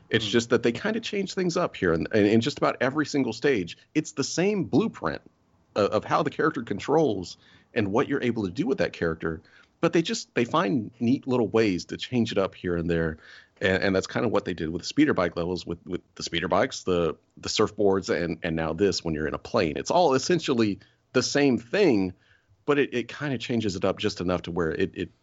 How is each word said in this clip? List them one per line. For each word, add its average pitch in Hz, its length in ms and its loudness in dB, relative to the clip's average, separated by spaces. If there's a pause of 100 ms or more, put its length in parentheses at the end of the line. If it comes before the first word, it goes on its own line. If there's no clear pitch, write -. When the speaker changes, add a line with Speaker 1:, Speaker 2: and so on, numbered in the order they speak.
Speaker 1:
It's 113 160 0
Speaker 2:
Mm. 101 40 -6
Speaker 1:
just 117 220 2
that 117 120 4
they 127 80 2
kinda 214 280 -2
change 202 340 -4
things 185 240 -2
up 175 180 -2
here 85 180 2
in, 80 200 0
in, 107 120 6
in 110 160 6
just 139 160 -2
about 151 240 0
every 135 240 0
single 127 280 0
stage. 113 440 -2 (180)
It's 160 160 -2
the 139 120 -2
same 180 420 0
blueprint 120 560 0 (540)
of, 101 140 4
of 104 160 0
how 160 160 2
the 147 80 -2
character 151 320 -2
controls 117 760 0 (360)
and 107 180 0
what 120 160 2
you're 135 140 -2
able 113 240 0
to 90 60 -4
do 135 160 -4
with 139 120 0
that - 140 -2
character, 82 480 -4 (400)
but 170 120 2
they 170 100 4
just, 226 320 -8
they 120 100 2
find 151 540 0
neat 123 280 0
little 123 200 2
ways 101 380 2
to - 120 -8
change 113 340 -2
it 101 60 -6
up 95 160 0
here 87 240 -4
and 85 100 -2
there. 82 300 0 (440)
And, 95 200 2
and 98 140 2
that's 95 120 2
kinda 127 200 -2
what 101 180 0
they 95 80 -4
did 82 160 -4
with 85 140 -6
the - 40 -12
speeder 143 280 2
bike 87 200 0
levels, 87 300 -4
with, 85 220 -8
with 87 140 -6 (140)
the - 80 -14
speeder 85 240 -4
bikes, 101 360 0
the, 85 320 0 (220)
the - 120 -8
surfboards, 98 640 2
and, 82 300 -2
and 82 120 -2
now 80 180 -2
this 92 300 0
when 80 120 -2
you're 76 120 -2
in 67 60 -6
a - 60 -6
plane. 87 380 -2
It's 67 140 -4
all 165 220 4
essentially 131 680 0 (340)
the 127 100 4
same 143 340 4
thing, 113 560 2 (520)
but 143 120 2
it, 139 160 2
it 120 140 -4
kinda 139 320 -6
changes 113 360 -2
it 92 100 -6
up 92 120 0
just 101 240 -4
enough 90 220 0
to 87 80 -8
where 85 200 -2
it, 92 220 -2
it 90 160 -8 (140)